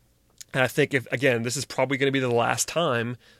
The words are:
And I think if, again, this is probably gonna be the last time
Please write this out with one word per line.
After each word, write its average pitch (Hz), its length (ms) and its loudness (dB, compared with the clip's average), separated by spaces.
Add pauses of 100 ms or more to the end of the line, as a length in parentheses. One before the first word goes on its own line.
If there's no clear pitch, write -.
(540)
And 131 80 2
I 123 60 2
think 143 260 0
if, 131 180 -2
again, 123 300 2
this 120 160 -4
is 123 80 -6
probably 131 320 0
gonna 135 140 2
be 135 80 0
the 131 80 0
last 117 400 2
time 123 500 -2 (220)